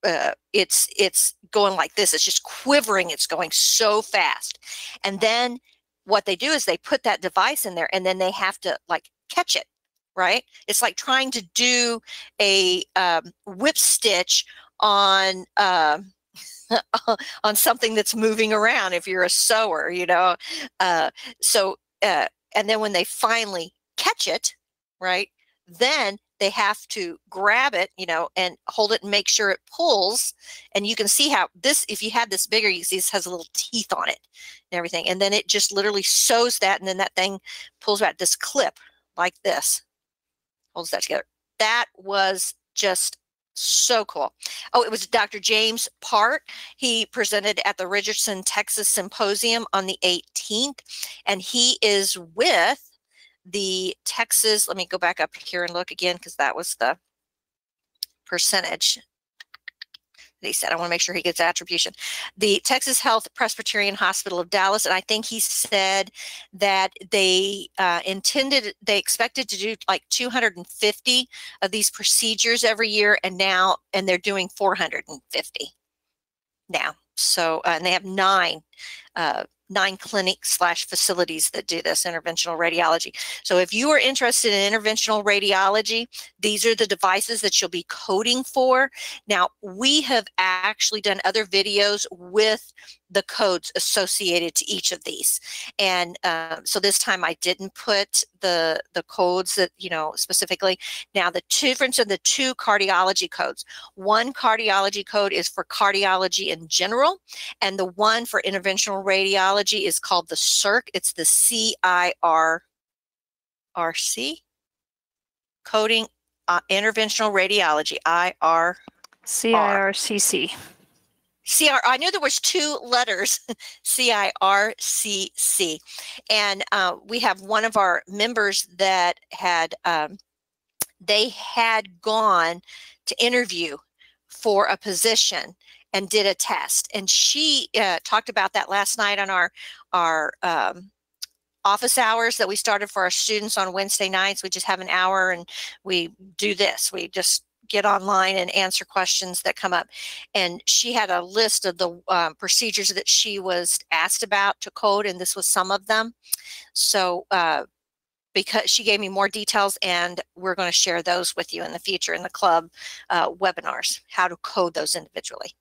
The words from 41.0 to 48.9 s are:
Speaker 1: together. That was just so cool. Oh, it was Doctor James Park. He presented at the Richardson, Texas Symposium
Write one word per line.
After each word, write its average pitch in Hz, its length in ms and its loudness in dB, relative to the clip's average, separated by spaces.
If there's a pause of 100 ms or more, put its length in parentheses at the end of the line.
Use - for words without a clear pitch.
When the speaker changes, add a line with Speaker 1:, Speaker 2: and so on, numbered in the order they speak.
Speaker 1:
together. - 220 -4 (340)
That 233 260 0 (100)
was 190 580 -2 (200)
just - 440 -2 (360)
so - 520 0
cool. - 280 -4 (400)
Oh, 247 80 6
it 226 80 0
was 220 160 -6
Doctor 208 340 -2
James 220 500 0 (100)
Park. 233 440 0 (340)
He 226 280 0
presented 202 600 -2
at 202 120 -2
the 185 100 -6
Richardson, 202 560 -2
Texas - 440 -2
Symposium 220 840 0